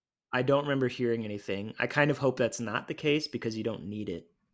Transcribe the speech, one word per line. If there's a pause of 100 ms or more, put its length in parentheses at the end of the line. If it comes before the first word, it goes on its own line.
(340)
I
don't
remember
hearing
anything.
I
kind
of
hope
that's
not
the
case
because
you
don't
need
it (260)